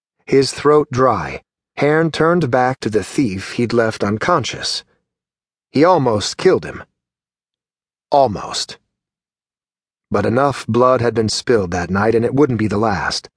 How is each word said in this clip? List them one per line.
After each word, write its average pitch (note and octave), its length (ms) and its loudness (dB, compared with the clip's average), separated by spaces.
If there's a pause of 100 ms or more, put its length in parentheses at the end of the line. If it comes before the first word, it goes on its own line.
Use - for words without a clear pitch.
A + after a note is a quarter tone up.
(260)
His C3 260 4
throat D3 400 2
dry, G#2 500 0 (360)
Hearn D#3 320 2
turned D#3+ 400 2
back B2+ 300 0
to A2 100 -4
the G#2 120 0
thief F#2+ 500 -4
he'd A#2 200 -2
left A2+ 320 0
unconscious. - 800 -4 (840)
He C#3 140 2
almost C3 520 2
killed D#3 300 0
him. - 180 -14 (1300)
Almost. - 680 -2 (1300)
But G2+ 160 -2
enough B2+ 400 0
blood B2 340 2
had A#2 140 -2
been A2 160 0
spilled G#2 400 0
that F2 180 -4
night, G#2 260 0
and A#2 120 2
it B2 80 -4
wouldn't C3 240 2
be G#2+ 100 0
the G2+ 80 -2
last. G2+ 600 -2